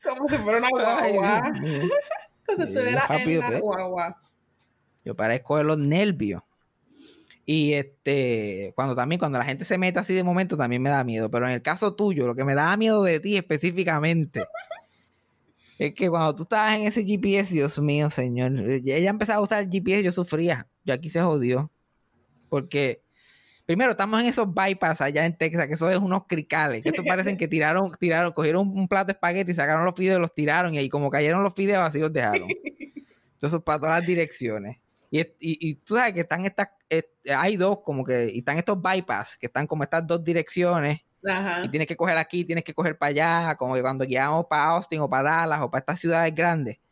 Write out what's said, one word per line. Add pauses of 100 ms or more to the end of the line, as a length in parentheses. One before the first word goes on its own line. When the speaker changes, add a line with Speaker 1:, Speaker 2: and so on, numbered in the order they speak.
Speaker 1:
Como
si
fuera
una
Speaker 2:
Ay,
Speaker 1:
guagua.
Speaker 2:
Dios
mío. (300)
Speaker 1:
<laughs>
Como
si
Speaker 2:
Sí,
Speaker 1:
estuviera
en
Speaker 2:
rápido,
Speaker 1:
la
Speaker 2:
pues.
Speaker 1:
guagua. (840)
Speaker 2:
Yo
parezco
de
los
nervios. (1040)
Y
este,
cuando
también,
cuando
la
gente
se
mete
así
de
momento,
también
me
da
miedo.
Pero
en
el
caso
tuyo,
lo
que
me
daba
miedo
de
ti
específicamente, (680)
<laughs>
es
que
cuando
tú
estabas
en
ese
G
P
S,
Dios
mío,
señor,
ella
empezaba
a
usar
el
G
P
S,
yo
sufría. (160)
Yo
aquí
se
jodió. (760)
Porque, (640)
primero,
estamos
en
esos
bypass
allá
en
Texas,
que
eso
es
unos
cricales,
que
estos
parecen
que
tiraron,
tiraron,
cogieron
un
plato
de
espagueti,
sacaron
los
fideos,
los
tiraron,
y
ahí
como
cayeron
los
fideos,
así
los
dejaron.
Speaker 1:
<laughs>
Speaker 2:
Entonces,
para
todas
las
direcciones. (320)
Y,
y, (140)
y
tú
sabes
que
están
estas, (220)
eh, (280)
hay
dos,
como
que,
y
están
estos
bypass,
que
están
como
estas
dos
direcciones, (260)
Speaker 1:
Ajá.
Speaker 2:
y
tienes
que
coger
aquí,
tienes
que
coger
para
allá,
como
que
cuando
guiamos
para
Austin
o
para
Dallas
o
para
estas
ciudades
grandes. (140)